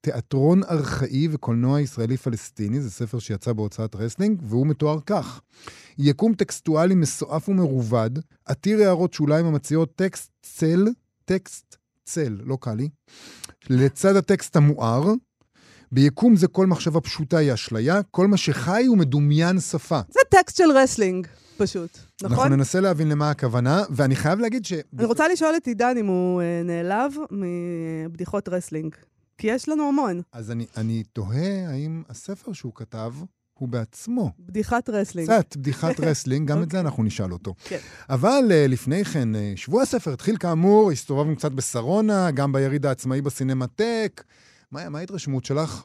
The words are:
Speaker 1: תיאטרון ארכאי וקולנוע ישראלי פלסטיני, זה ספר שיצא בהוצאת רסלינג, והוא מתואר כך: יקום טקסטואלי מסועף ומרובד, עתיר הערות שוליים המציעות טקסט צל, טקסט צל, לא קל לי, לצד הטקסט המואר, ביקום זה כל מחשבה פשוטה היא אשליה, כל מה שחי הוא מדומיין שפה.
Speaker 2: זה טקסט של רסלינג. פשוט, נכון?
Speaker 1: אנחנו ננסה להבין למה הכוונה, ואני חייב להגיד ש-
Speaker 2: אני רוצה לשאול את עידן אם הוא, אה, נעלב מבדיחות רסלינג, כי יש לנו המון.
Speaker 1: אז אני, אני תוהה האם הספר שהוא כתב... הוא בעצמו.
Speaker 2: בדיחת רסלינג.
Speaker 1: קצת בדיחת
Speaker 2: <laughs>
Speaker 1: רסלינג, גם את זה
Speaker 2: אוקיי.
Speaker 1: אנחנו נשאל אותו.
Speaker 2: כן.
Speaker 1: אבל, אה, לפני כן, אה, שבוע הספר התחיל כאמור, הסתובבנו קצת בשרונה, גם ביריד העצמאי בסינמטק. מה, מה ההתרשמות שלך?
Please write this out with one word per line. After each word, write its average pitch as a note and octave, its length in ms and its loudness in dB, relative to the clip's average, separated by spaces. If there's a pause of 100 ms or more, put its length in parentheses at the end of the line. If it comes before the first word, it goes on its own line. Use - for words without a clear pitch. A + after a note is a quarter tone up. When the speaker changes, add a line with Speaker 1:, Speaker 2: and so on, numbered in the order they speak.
Speaker 1:
תיאטרון D3 600 2
ארכאי C#3 680 -2
וקולנוע B2+ 500 0
ישראלי B2 360 -4
פלסטיני, A2+ 640 -6
זה A#2 100 -8
ספר A#2+ 280 -8
שיצא A2 340 -6
בהוצאת G#2+ 420 -6
רסלינג, F3 480 -2
והוא A#2+ 240 0
מתואר D3+ 380 0
כך: D3 360 -4 (560)
יקום D3 360 2
טקסטואלי F3 640 0
מסועף D#3 540 -2
ומרובד, B2+ 600 0 (360)
עתיר G#3 360 0
הערות F3+ 320 4
שוליים D3+ 320 2
המציעות D#3 500 0
טקסט - 360 -4 (100)
צל, F3 460 0 (380)
טקסט - 500 -6 (300)
צל, B2 380 -4
לא C3 180 -4
קל A#2 120 -6
לי, C3 160 -4 (800)
לצד C3+ 460 4
הטקסט - 400 0
המואר, C#3+ 480 4 (880)
ביקום C#3+ 440 6
זה F3 120 4
כל F#3+ 200 2
מחשבה E3 340 0
פשוטה - 360 -2
היא C#3+ 160 4
אשליה, B2 480 0 (100)
כל F#3 160 2
מה G3+ 100 4
שחי D3+ 500 0
הוא A#3 100 6
מדומיין D3+ 640 4
שפה. - 400 -4 (100)
Speaker 2:
זה - 100 2 (100)
טקסט - 280 6
של E4 180 6
רסלינג. F#3+ 520 2 (300)
פשוט, F#3 400 -4 (260)
נכון? A#2+ 140 0
Speaker 1:
אנחנו F#3+ 180 4
ננסה C#3 240 2
להבין E3 300 2
למה D3 200 0
הכוונה, C3+ 600 0
ואני C3+ 260 2
חייב E3+ 240 0
להגיד A#3 260 -2
ש- F#3 80 -8 (240)
Speaker 2:
אני A3 80 0
רוצה A#3 220 2
לשאול D#4+ 300 2
את E4 100 -4
עידן A#3+ 320 0
אם G#3+ 60 -2
הוא, F3+ 360 0
אה, E3+ 240 -2
נעלב F#3+ 480 -2 (920)
מבדיחות F3+ 440 -8
רסלינג, D#3+ 460 -6 (420)
כי A3 100 -4
יש B3+ 220 -2
לנו D4+ 180 0
המון. B3+ 340 0 (100)
Speaker 1:
אז A#2 200 -12
אני, A#2 140 -4 (120)
אני A2+ 260 -2 (100)
תוהה E3 560 -4
האם D#3 400 -8
הספר F#3+ 440 -14
שהוא B2+ 220 -12
כתב... A2+ 380 -10 (400)
הוא C3 160 -10
בעצמו. B2 680 -4
Speaker 2:
בדיחת G#3+ 500 -4
רסלינג. F#3 420 -4
Speaker 1:
קצת G3 260 2
בדיחת C#3+ 440 -2
Speaker 2:
<laughs> E3+ 80 -2
Speaker 1:
רסלינג, C#3 380 -2
גם D3 160 0
את D#3 80 -6
זה F#3 60 -4
Speaker 2:
אוקיי. - 20 0
Speaker 1:
אנחנו C#3 240 -2
נשאל G2+ 300 -2
אותו. F#2 200 -10 (100)
Speaker 2:
כן. F3+ 140 -8 (320)
Speaker 1:
אבל, G3+ 420 2
אה, D#3 160 6
לפני C3+ 380 0
כן, A#2 300 -2
אה, G#2 200 -4
שבוע E3+ 260 -2
הספר G3+ 320 -2
התחיל G3+ 240 -2
כאמור, F3+ 540 4
הסתובבנו D3 440 -2
קצת C#3+ 160 -4
בשרונה, F3 800 0
גם C#3 200 0
ביריד C3+ 340 0
העצמאי C3 360 -2
בסינמטק. C#3 1040 -4 (480)
מה, D#3+ 180 -12
מה D3 100 -10
ההתרשמות D#3+ 460 -6
שלך? D3+ 400 -4